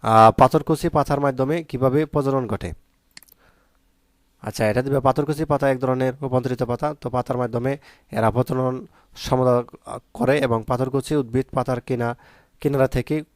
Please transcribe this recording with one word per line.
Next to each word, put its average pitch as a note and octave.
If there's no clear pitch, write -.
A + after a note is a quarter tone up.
আহ, A2
পাথরকুচি D3+
পাতার C#3+
মাধ্যমে C#3
কিভাবে C3+
প্রজনন C3+
ঘটে? G2
আচ্ছা, G#2+
এটা G#2+
দিবে C3+
পাথরকুচি C#3+
পাতা C#3+
এক C3
ধরনের C3
রূপান্তরিত B2+
পাতা। B2+
তো -
পাতার B2
মাধ্যমে B2
এরা A2
প্রজনন B2+
সমতা B2+
করে C3
এবং A#2
পাথরকুচি C3
উদ্ভিদ B2+
পাতার B2+
কিনা-, A#2+
কিনারা C#3
থেকে D3+